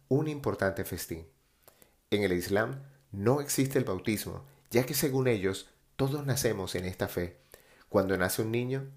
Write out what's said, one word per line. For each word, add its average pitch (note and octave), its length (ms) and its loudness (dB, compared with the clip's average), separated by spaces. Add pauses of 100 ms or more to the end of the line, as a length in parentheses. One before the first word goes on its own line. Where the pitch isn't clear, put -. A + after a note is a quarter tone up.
un D3+ 180 2
importante G2+ 580 -2
festín. E2 420 -8 (840)
En G#2 140 4
el F2+ 80 4
Islam G#2+ 500 0 (300)
no A2+ 280 2
existe C3+ 380 0
el A#2+ 60 2
bautismo, F#2 600 -4 (260)
ya B2 140 4
que C#3+ 100 -6
según C3 340 2
ellos G2 420 0 (260)
todos C#3 300 -2
nacemos A2 480 0
en F#2 120 -4
esta F#2 200 -2
fe. F2 320 -4 (500)
Cuando F#2+ 280 4
nace F#2 260 2
un A2 80 -2
niño, C3 460 -2